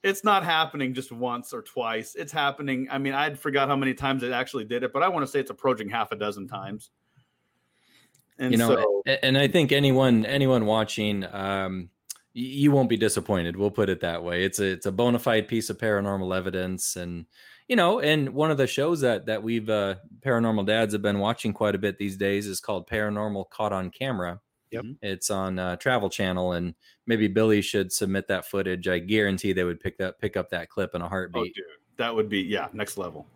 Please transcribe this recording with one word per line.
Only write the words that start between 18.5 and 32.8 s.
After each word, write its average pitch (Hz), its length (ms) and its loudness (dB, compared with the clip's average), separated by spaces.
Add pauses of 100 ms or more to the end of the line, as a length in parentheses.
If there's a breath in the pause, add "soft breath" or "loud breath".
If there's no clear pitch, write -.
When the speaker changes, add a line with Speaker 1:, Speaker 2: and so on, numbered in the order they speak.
Speaker 2:
of 147 60 2
the 135 100 4
shows 151 360 0
that, 110 240 0
that 110 180 -2
we've, 113 260 -2
uh, 98 240 0 (280)
Paranormal 113 440 2
Dads 107 260 2
have 101 100 -2
been 101 180 2
watching 107 320 0
quite 104 240 0
a - 20 -2
bit 98 200 -2
these 98 180 -4
days 101 320 0
is 95 100 -6
called 92 300 -6
Paranormal 104 640 -2
Caught 104 220 -2
on 92 200 -2
Camera. 98 480 -6 (320)
Speaker 3:
Yep. 113 120 -6
Speaker 1:
Mm-hmm. 123 80 -12 (100)
Speaker 2:
It's 95 280 -4
on, 95 300 -2
uh, 90 160 -4
Travel 110 340 0
Channel, 92 440 -2
and 87 200 -4 (320 soft breath)
maybe 107 220 4
Billy 107 340 4
should 98 300 -2
submit 98 340 -2
that 95 200 -2
footage. 92 420 -2
I 90 100 2
guarantee 98 540 2
they 90 100 2
would 87 160 -2
pick - 200 -8
that, 92 220 -6
pick 104 160 -4
up 90 140 -4
that 85 180 -6
clip 92 280 -4
in 85 60 -4
a 87 40 -6
Speaker 1:
Oh, - 20 -8
Speaker 2:
heartbeat. 92 460 -4
Speaker 1:
dude, 95 100 -12 (320)
that 117 160 -2
would 107 160 0
be, 98 120 0
yeah, 92 320 -2
next 104 260 -8